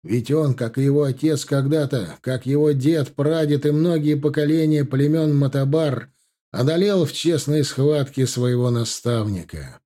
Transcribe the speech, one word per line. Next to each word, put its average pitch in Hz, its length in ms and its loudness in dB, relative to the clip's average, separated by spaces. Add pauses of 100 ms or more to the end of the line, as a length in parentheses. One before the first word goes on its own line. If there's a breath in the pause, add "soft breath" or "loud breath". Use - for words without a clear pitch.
Ведь 123 300 -2
он, 147 220 0
как 117 240 -4
и 135 40 0
его 139 220 2
отец 139 400 -2
когда-то, 139 800 -2
как 127 220 -4
его 147 280 2
дед, 143 420 0
прадед 147 520 0
и 147 40 2
многие 151 460 2
поколения 151 680 0
племен 147 520 2
Матабар, 139 760 0 (400)
одолел 170 540 2
в - 80 -4
честной 151 500 0
схватке 139 640 0
своего 123 440 0
наставника. 107 1160 -4